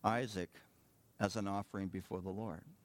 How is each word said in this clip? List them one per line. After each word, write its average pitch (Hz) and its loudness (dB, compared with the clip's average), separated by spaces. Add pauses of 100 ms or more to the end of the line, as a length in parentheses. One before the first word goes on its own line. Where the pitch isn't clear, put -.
Isaac 110 4 (680)
as 104 4
an 101 0
offering 98 -2
before 92 -4
the 92 -4
Lord 98 -6 (220)